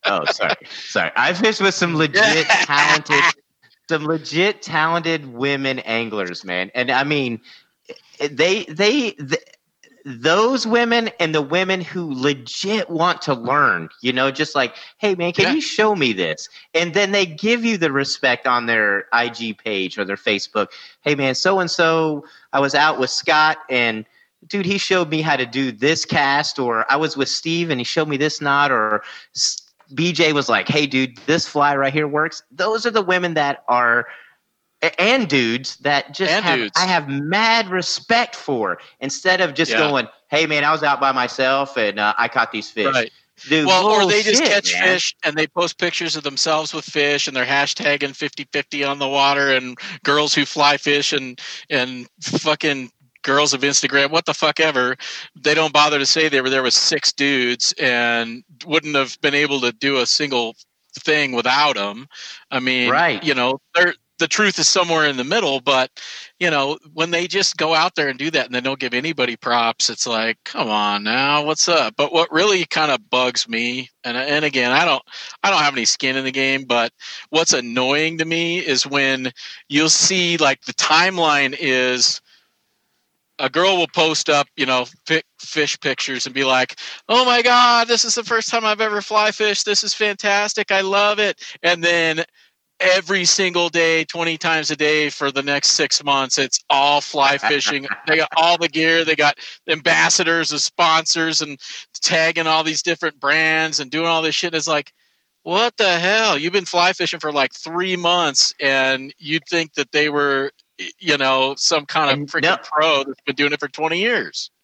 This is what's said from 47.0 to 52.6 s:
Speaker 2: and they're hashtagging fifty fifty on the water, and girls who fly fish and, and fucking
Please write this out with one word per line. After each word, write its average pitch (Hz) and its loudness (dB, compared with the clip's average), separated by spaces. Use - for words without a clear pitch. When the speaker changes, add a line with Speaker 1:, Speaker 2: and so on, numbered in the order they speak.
Speaker 2:
and 139 -8
they're 123 0
hashtagging 139 -2
fifty 147 -8
fifty 143 -4
on 139 -4
the 139 -2
water, 139 2
and 127 0
girls 147 2
who 143 2
fly 143 2
fish 143 0
and, 131 -6
and 127 -4
fucking 143 -2